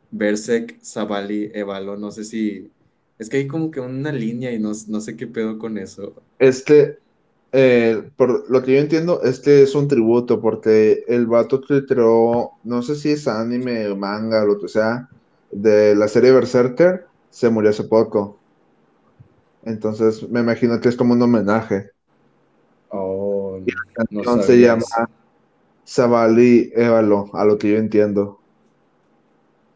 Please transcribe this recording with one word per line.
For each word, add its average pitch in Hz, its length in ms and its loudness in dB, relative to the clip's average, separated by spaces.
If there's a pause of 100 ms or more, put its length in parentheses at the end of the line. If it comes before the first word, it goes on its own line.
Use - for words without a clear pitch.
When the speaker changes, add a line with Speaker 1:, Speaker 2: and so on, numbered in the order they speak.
(120)
Speaker 1:
Berserk, 107 720 -4
Savali, 104 720 -8
Evalo, 101 440 -10
no 104 140 -12
sé 107 140 -14
si, 104 460 -8 (480)
es 110 100 -14
que 139 100 -4
hay 139 80 -4
como 160 240 -6
que 135 100 -10
una 131 320 -8
línea 120 400 -8
y 110 60 -6
no, 107 120 -6 (180)
no 107 120 -8
sé - 160 -14
qué 120 100 -12
pedo 110 320 -8
con 110 200 -10
eso. 95 440 -16 (160)
Speaker 2:
Este, 139 600 2 (520)
eh, 120 640 2
por 123 340 0
lo 127 140 2
que 131 120 0
yo 139 40 4
entiendo, 160 440 -2
este 143 400 4
es 135 120 2
un 143 120 0
tributo, 120 540 0
porque 110 680 2
el 120 200 0
vato 117 340 0
que 139 240 -2
creó, 117 760 0
no 120 200 -6
sé 147 120 -6
si 147 160 -4
es 147 160 -4
anime 117 640 -6
o 101 80 -6
manga, 107 480 -2
lo 104 140 0
que 90 80 -10
sea, 113 420 -2 (420)
de 104 440 4
la 104 120 2
serie 123 240 4
Berserker, 127 760 2 (220)
se - 200 -2
murió 107 220 2
hace 104 140 -4
poco. 110 580 -2 (1160)
Entonces, 110 680 -4
me 117 100 -4
imagino 117 420 0
que 123 80 2
es 120 60 -2
como 120 180 2
un 120 80 2
homenaje. 107 680 0 (1000)
Speaker 1:
Oh, 98 760 -6
Speaker 2:
Y 92 60 -4
la - 100 -8 (280)
Speaker 1:
no 104 160 -8
Speaker 2:
canción 120 160 0
se 123 120 4
Speaker 1:
sabía 120 60 8
Speaker 2:
llama 117 260 4
Speaker 1:
eso. 117 220 -4 (800)
Speaker 2:
Savali 120 880 4
Évalo, 110 580 2
a 95 120 -2
lo 107 120 2
que 104 140 -2
yo 107 80 2
entiendo. 104 640 -2 (1300)